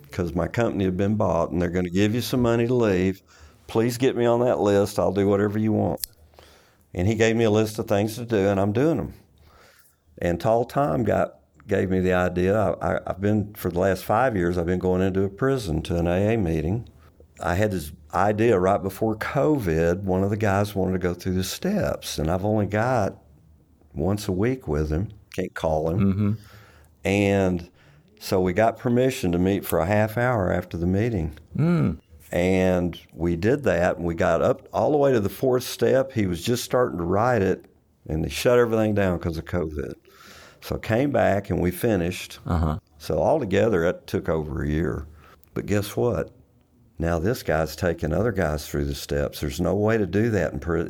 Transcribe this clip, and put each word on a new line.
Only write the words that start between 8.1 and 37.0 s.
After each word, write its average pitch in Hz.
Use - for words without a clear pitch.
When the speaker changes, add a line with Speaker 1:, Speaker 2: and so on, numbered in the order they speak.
Speaker 1:
to 120
do, 101
and 98
I'm 101
doing 135
'em. 78
And 170
Tall 117
Tom 143
got, 92
gave 98
me 92
the 92
idea. 90
I, 90
I, -
I've 95
been, 104
for -
the 85
last 95
five 113
years, 87
I've 85
been 90
going 92
into 95
a 98
prison 98
to 85
an 85
A 98
A 117
meeting. 85
I 87
had 101
this 76
idea 104
right 92
before 107
covid. 101
One 92
of 98
the 107
guys 104
wanted 92
to 92
go 90
through 92
the 92
steps, -
and 76
I've 90
only 107
got 107
once 92
a 98
week 120
with 76
him. 85
Can't 90
call 80
him. 90
Speaker 2:
Mm-hmm. 101
Speaker 1:
And 98
so -
we 92
got 110
permission 123
to 87
meet 95
for -
a 82
half 107
hour 117
after 87
the 85
meeting. 92
Speaker 2:
Mm. 151
Speaker 1:
And 90
we 85
did 117
that, 90
and 82
we 85
got 85
up -
all 107
the 151
way 139
to 117
the 98
fourth 127
step. 127
He 104
was 85
just 120
starting 123
to 85